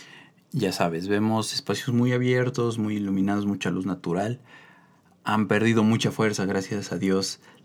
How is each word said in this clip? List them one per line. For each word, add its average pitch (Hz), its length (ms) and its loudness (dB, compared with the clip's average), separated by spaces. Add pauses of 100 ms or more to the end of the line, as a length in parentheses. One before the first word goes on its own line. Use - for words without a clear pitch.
(500)
Ya 101 220 0
sabes, 87 340 -2
vemos 107 480 0
espacios - 400 -4
muy 120 180 2
abiertos, 123 680 0
muy 107 180 -2
iluminados, 101 500 0
mucha 95 240 -2
luz 92 160 -2
natural. 92 540 -4 (840)
Han 104 220 2
perdido 110 380 4
mucha 110 260 2
fuerza, 104 360 0
gracias 98 460 -4
a 90 60 -4
Dios, 95 400 0 (260)